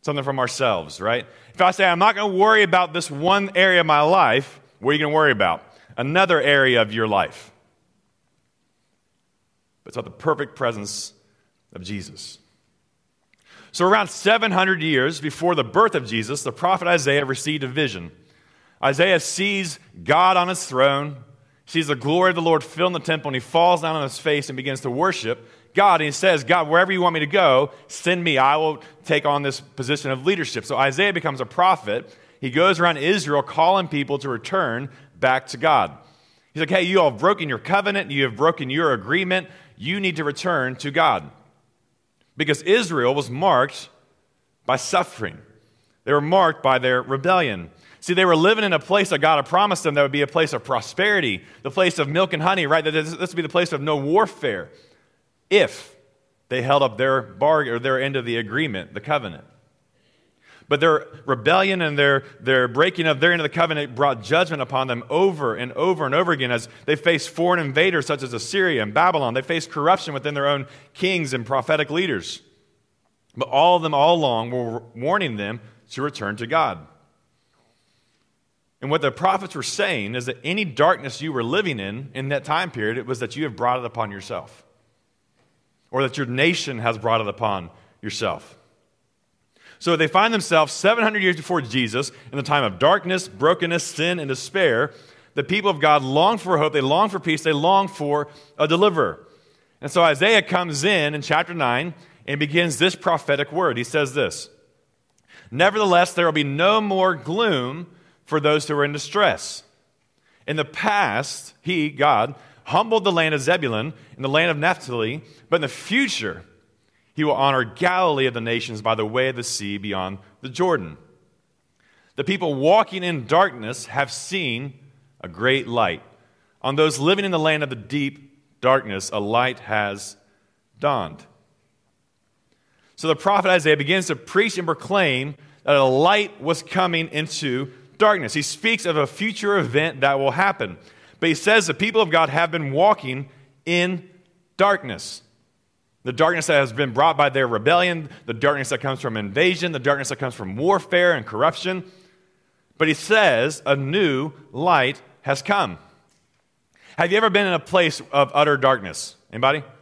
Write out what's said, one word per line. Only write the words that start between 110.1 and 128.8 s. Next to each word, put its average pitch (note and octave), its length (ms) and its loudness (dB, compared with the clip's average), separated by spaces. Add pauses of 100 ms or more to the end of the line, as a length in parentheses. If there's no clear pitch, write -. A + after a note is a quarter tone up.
In D#3 80 -6
the D3+ 100 -2
past, F3 960 -2
he, D#3 300 -2
God, C3+ 420 2 (300)
humbled A3 400 0
the G3 80 2
land D#3+ 240 0
of C#3 60 -4
Zebulun C#3 520 -2 (220)
and C3 100 -10
the C3+ 40 -2
land D#3+ 200 2
of D#3 80 -2
Naphtali, C3+ 640 -4 (260)
but E3 100 0
in D#3+ 40 0
the C#3+ 60 -4
future, A#2 760 -4 (720)
he D#3 100 -2
will D3 120 2
honor C3+ 280 2
Galilee E3+ 640 0
of B2 80 0
the A#2 80 -6
nations A#2 400 -4
by A2+ 140 0
the G#2+ 100 -2
way B2+ 240 -2
of B2 60 -6
the A#2+ 80 -10
sea G2+ 340 -6
beyond F#2+ 400 -6 (240)
the C3+ 80 -12
Jordan." B2+ 480 -2 (1160)
The C#3 80 -6
people E3 320 -2
walking F#3 480 2
in D3+ 240 -4
darkness B2+ 580 0
have C3+ 260 -4
seen C#3 600 -6 (480)
a F2+ 60 -14
great A#2+ 400 0
light. A2 340 0 (640)
On C3+ 120 -2
those D3+ 220 2
living F#3+ 280 0
in F#3+ 60 -2
the E3+ 60 -2
land D#3 240 0
of C#3 80 -4
the B2+ 60 -8
deep C3+ 840 -8
darkness, A#2 540 0